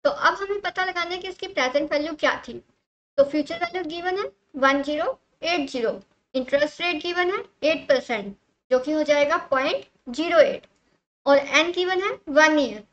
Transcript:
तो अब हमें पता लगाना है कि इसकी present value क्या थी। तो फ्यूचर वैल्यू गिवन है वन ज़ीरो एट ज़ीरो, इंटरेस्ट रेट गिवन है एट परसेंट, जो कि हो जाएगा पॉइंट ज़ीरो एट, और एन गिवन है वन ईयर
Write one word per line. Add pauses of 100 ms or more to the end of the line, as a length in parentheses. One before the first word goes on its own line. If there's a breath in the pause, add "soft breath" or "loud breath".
तो
अब
हमें
पता
लगाना
है
कि
इसकी
present
value
क्या (120)
थी। (640)
तो
फ्यूचर
वैल्यू
गिवन
है (320)
वन
ज़ीरो (240)
एट
ज़ीरो, (440)
इंटरेस्ट
रेट
गिवन
है (200)
एट
परसेंट, (360)
जो
कि
हो
जाएगा (140)
पॉइंट (240)
ज़ीरो
एट, (600)
और
एन
गिवन
है (180)
वन
ईयर (140)